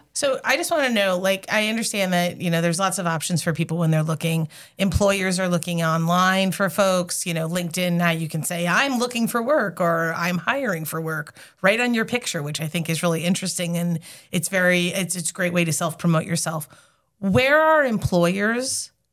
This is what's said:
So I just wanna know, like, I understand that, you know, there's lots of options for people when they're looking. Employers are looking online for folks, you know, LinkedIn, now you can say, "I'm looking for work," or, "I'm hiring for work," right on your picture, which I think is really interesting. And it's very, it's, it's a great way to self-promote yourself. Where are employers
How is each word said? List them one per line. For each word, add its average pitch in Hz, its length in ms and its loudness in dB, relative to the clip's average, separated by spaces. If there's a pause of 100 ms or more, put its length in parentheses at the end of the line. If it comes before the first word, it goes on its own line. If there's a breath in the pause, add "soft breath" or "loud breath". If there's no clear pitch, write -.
(140)
So 269 280 0
I 247 140 0
just 330 160 -4
wanna 294 160 2
know, 196 300 2
like, 190 340 0
I 214 160 2
understand 214 460 -2
that, 175 260 0
you 180 100 -2
know, 165 120 2
there's 170 180 0
lots 190 180 0
of 185 80 -4
options 165 380 -2
for 175 80 0
people 160 280 -4
when 160 120 2
they're 156 100 2
looking. 160 460 -2 (300 loud breath)
Employers 190 600 2
are 185 120 -2
looking 170 340 -2
online 180 720 2
for 196 160 0
folks, 185 560 0
you 170 80 -2
know, 160 160 -2
LinkedIn, 175 480 -2
now 170 140 2
you 165 180 -4
can 156 120 -4
say, 175 240 -4
"I'm 240 340 2
looking 233 280 0
for 233 160 -2
work," 226 380 0
or, 165 320 0
"I'm 175 240 -2
hiring 208 480 -2
for 160 160 -6
work," 156 340 -8 (260 loud breath)
right 214 200 4
on 247 120 0
your 226 120 0
picture, 226 360 -4
which 147 200 -8
I 160 60 -4
think 165 220 -4
is 160 140 -2
really 165 220 0
interesting. 175 500 -2
And 170 240 -2 (320 loud breath)
it's 160 160 -2
very, 180 460 2
it's, 185 240 -4
it's 170 140 -4
a - 20 -20
great 180 180 -2
way 175 140 2
to 160 80 0
self-promote 165 500 0
yourself. 160 460 -4 (500 soft breath)
Where 254 400 4
are 311 240 6
employers 208 1120 0 (200)